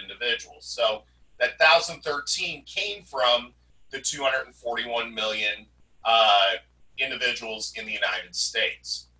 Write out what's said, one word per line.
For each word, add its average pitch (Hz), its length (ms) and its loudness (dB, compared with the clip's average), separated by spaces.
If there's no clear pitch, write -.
individuals. - 640 -6
So 110 380 -2
that 123 220 0
thousand 165 420 4
thirteen 156 640 -4
came 202 400 -8
from 120 480 0
the 135 100 -8
two 143 240 -2
hundred 131 300 0
forty-one 117 600 -4
million, 107 520 -2
uh, 104 500 6
individuals - 760 -4
in 220 100 -10
the 110 60 -8
United - 420 -4
States. - 720 -4